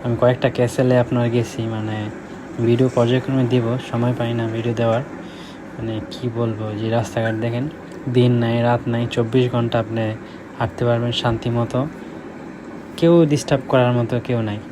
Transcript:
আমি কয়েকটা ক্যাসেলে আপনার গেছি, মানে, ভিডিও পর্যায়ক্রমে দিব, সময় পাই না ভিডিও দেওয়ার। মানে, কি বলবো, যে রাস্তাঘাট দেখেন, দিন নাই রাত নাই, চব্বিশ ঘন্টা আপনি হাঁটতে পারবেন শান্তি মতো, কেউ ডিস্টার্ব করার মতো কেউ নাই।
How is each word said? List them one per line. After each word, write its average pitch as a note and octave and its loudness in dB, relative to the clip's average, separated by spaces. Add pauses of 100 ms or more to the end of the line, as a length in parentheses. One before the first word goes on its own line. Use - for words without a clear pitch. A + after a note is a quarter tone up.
আমি A#2+ 0
কয়েকটা B2 4
ক্যাসেলে B2+ 2
আপনার A#2+ 2
গেছি, A#2 0
মানে, A2 -4 (560)
ভিডিও A#2+ 6
পর্যায়ক্রমে B2+ 2
দিব, A#2+ 2 (140)
সময় A#2+ 0
পাই A#2 -2
না A#2 -2
ভিডিও A2+ -2
দেওয়ার। A#2 2 (760)
মানে, A2+ -6 (120)
কি - -6
বলবো, A2 -2
যে A2+ -2
রাস্তাঘাট A2+ 0
দেখেন, A#2 -2 (440)
দিন B2 6
নাই A#2 2
রাত A#2+ 2
নাই, A#2 0
চব্বিশ A#2+ 2
ঘন্টা A#2 0
আপনি A2+ -2 (580)
হাঁটতে A#2+ -2
পারবেন A#2+ 2
শান্তি A#2+ -2
মতো, A#2+ 0 (1080)
কেউ E3+ 8
ডিস্টার্ব C#3+ 0
করার B2 4
মতো A#2+ 2
কেউ A#2 -2
নাই। G#2 -2 (120)